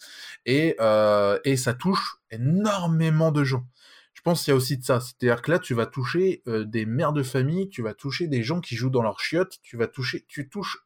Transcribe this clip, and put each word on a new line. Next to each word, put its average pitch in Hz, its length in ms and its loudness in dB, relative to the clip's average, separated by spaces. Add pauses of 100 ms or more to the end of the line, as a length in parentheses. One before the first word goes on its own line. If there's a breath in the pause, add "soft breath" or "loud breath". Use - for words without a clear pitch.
(460 loud breath)
et, 151 340 2
euh, 104 640 4
et 139 140 2
ça 127 160 -2
touche 180 420 -2 (160)
énormément 160 1000 2
de 143 100 2
gens. 131 240 -2 (460 loud breath)
Je - 80 -20
pense 170 220 0
qu'il 147 80 0
y - 20 6
a - 20 6
aussi 131 220 0
de 123 80 -10
ça. 123 160 2
C'est-à-dire 120 400 0
que 147 100 -2
là, 180 80 4
tu 156 140 -4
vas 113 120 0
toucher, 170 640 -2
euh, 110 160 -2
des 110 220 -2
mères 127 260 0
de 147 120 0
famille, 143 440 -2
tu 196 140 -10
vas 107 120 -4
toucher 143 360 -6
des 127 120 0
gens 156 200 -2
qui 120 160 -8
jouent 123 120 -2
dans 123 140 0
leurs 104 160 -2
chiottes, 185 420 -2
tu - 140 -20
vas 113 120 0
toucher, 131 420 -8
tu 135 180 -10
touches - 380 -8